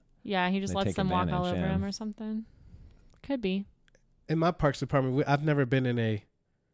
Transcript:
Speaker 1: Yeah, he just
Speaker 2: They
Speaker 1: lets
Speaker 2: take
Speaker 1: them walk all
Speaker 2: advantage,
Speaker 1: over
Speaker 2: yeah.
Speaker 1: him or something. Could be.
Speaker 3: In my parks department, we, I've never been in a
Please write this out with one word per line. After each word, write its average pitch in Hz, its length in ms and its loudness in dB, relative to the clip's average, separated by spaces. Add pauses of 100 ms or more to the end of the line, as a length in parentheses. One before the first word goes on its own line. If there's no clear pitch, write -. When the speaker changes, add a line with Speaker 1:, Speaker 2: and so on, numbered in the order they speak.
(220)
Speaker 1:
Yeah, 185 280 -2
he 196 80 0
just 196 140 -4
Speaker 2:
They 196 60 -2
Speaker 1:
lets 196 100 0
Speaker 2:
take 185 80 -2
Speaker 1:
them 190 140 0
walk 180 200 2
all 180 140 0
Speaker 2:
advantage, 180 140 -2
Speaker 1:
over 180 100 0
Speaker 2:
yeah. 190 80 0
Speaker 1:
him 196 80 0
or 202 80 -6
something. 220 520 -8 (800)
Could 277 180 -4
be. 196 260 -2 (640)
Speaker 3:
In 160 120 2
my 170 100 4
parks 156 300 0
department, 131 360 0
we, 147 80 2
I've 143 200 2
never 143 200 4
been 127 220 2
in 120 140 0
a 110 240 0 (500)